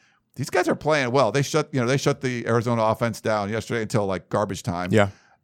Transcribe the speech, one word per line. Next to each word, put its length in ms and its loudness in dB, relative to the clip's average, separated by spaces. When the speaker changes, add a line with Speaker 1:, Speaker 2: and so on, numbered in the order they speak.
Speaker 1:
these 140 -8
guys 180 0
are 80 0
playing 360 0
well. 200 4
They 100 0
shut, 320 -2
you 80 0
know, 60 0
they 100 2
shut 240 0
the 260 -4
Arizona 360 2
offense 380 0
down 280 -2
yesterday 320 -4
until, 240 0
like, 240 -4
garbage 340 -2
time. 300 -4
Speaker 2:
Yeah. 160 6